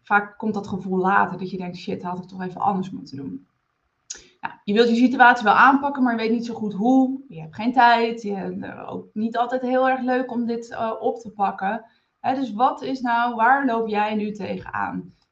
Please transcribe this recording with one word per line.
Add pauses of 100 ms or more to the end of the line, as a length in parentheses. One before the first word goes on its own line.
vaak
komt
dat
gevoel
later
dat
je
denkt,
"Shit,
had
ik
toch
even
anders
moeten
doen." (920)
Nou, (100)
je
wilt
je
situatie
wel
aanpakken,
maar
je
weet
niet
zo
goed
hoe.
Je
hebt
geen
tijd,
je
hebt,
eh,
ook
niet
altijd
heel
erg
leuk
om
dit,
eh,
op
te
pakken. (360)
Hè,
dus
wat
is
nou,
waar
loop
jij
nu
tegenaan? (180)